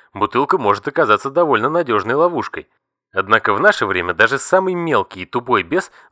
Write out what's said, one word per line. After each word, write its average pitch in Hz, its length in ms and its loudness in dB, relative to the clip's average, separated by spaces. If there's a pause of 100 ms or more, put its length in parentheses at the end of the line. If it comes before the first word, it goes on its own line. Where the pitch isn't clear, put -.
(140)
бутылка 123 440 0
может 101 300 0
оказаться 160 440 0
довольно 139 380 2
надёжной 120 440 -2
ловушкой. 160 540 -2 (440)
Однако 101 420 0
в 101 60 -2
наше 190 260 2
время 90 280 -2
даже 113 240 2
самый 185 380 0
мелкий 123 480 -2
и - 20 -14
тупой 120 380 -2
бес 151 280 -4 (200)